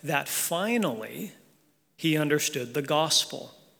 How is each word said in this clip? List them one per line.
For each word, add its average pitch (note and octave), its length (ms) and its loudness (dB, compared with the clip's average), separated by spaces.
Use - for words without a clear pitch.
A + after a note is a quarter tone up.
that C#3+ 240 -2
finally F3 1040 -2
he D#3 220 2
understood D3 560 0
the D3 80 0
gospel. C#3+ 720 0